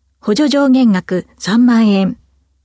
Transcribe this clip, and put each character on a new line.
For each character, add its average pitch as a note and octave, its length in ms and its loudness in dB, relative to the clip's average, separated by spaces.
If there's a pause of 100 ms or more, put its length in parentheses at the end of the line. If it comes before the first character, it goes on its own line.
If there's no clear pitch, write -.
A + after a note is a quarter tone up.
(220)
補 G#3+ 140 -4
助 D4+ 120 0
上 C#4 220 0
限 B3+ 220 2
額 F3+ 360 -4 (120)
三 A#3 260 0
万 A3+ 240 2
円。 F#3+ 280 -2 (460)